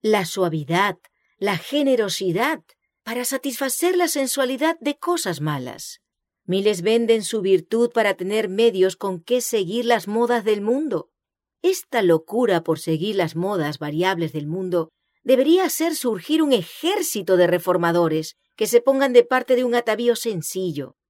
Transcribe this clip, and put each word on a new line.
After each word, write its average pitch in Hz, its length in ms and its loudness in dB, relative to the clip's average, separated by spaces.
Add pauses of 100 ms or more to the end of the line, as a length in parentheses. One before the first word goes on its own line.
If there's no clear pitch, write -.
la 214 240 2
suavidad, 170 720 0 (420)
la 196 200 -2
generosidad, 240 1040 0 (400)
para 240 220 -6
satisfacer 269 720 -2
la 349 120 2
sensualidad 277 720 -2
de 285 160 -2
cosas 202 440 -4
malas. 139 600 -6 (460)
Miles 196 340 0
venden 226 420 2
su 214 200 -4
virtud 196 500 2
para 196 220 2
tener 190 340 -2
medios 190 480 2
con 190 240 -6
que 240 220 0
seguir 220 420 -2
las 220 240 0
modas 233 360 0
del 208 180 0
mundo. 247 480 -4 (500)
Esta 349 400 -2
locura 180 640 2
por 160 140 -2
seguir 170 380 -4
las 160 200 -2
modas 170 420 -4
variables 165 540 -2
del 147 140 -6
mundo 175 420 -4 (340)
debería 285 420 4
hacer 330 300 -2
surgir 254 480 -2
un 285 120 2
ejército 214 840 -2
de 175 100 6
reformadores 170 920 0 (180)
que 214 100 -2
se 233 140 4
pongan 269 320 2
de 240 120 8
parte 254 320 2
de 254 80 2
un 240 100 0
atavío 233 420 0
sencillo. 180 800 -6 (140)